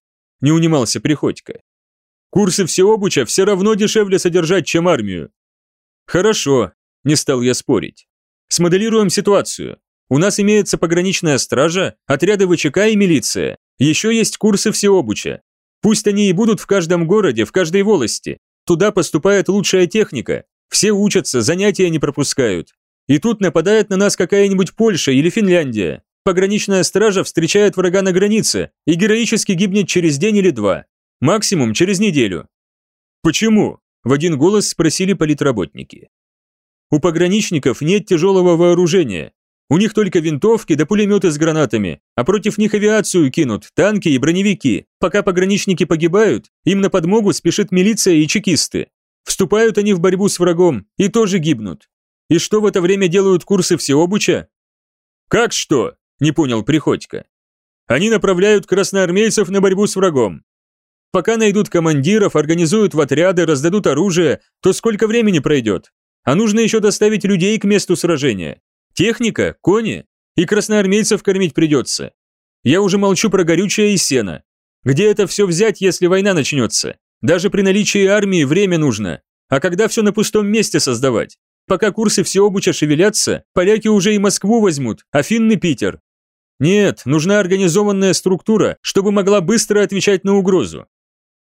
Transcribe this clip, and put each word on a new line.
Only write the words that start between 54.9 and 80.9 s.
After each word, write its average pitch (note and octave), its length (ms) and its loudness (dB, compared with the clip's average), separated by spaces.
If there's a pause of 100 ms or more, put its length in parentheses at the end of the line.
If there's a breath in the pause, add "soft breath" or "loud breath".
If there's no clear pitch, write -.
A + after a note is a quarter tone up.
«Как A3 260 0
что?» - 420 -2 (240)
не D3+ 120 0
понял B2 320 0
Приходько. D3 640 -4 (600)
«Они E3+ 220 0
направляют G3 560 0
красноармейцев F#3+ 840 0
на G3 120 -2
борьбу G3 240 2
с G3+ 100 -2
врагом. C3 480 0 (680)
Пока A3 260 0
найдут G#3 320 0
командиров, E3 640 0
организуют E3 580 0
в D3+ 60 -2
отряды, E3 460 2
раздадут D#3+ 420 0
оружие, D#3 540 0 (200)
то F#3 120 2
сколько A3 340 -2
времени G#3+ 320 2
пройдет? A2+ 520 -2 (320)
А C3 120 0
нужно G#3+ 260 2
еще A3 180 0
доставить G#3+ 460 0
людей G3+ 340 0
к - 40 -8
месту G3 320 0
сражения. B2+ 640 -4 (320)
Техника, G3 680 -2
кони, F3+ 440 -2 (300)
и F3 100 0
красноармейцев G#3 760 0
кормить F#3+ 320 -2
придется. D3 600 -2 (500)
Я D#3 180 2
уже G3+ 160 0
молчу G3+ 320 0
про F#3+ 140 0
горючее G3 500 0
и F#3+ 40 0
сено. G#2+ 460 -4 (400)
Где E3 280 2
это G#3 160 0
все - 180 -2
взять, F#3+ 340 0
если F3+ 280 0
война F#3+ 260 2
начнется? C3 640 -2 (240)
Даже E3+ 280 0
при G3 120 -2
наличии G3 440 2
армии G3 380 2
время F3 360 0
нужно. G#2+ 420 -2 (260)
А C#3 120 0
когда F#3 280 0
все A3 140 -4
на G#3 100 2
пустом G#3 360 -2
месте G3+ 320 0
создавать? A#2+ 580 -2 (300)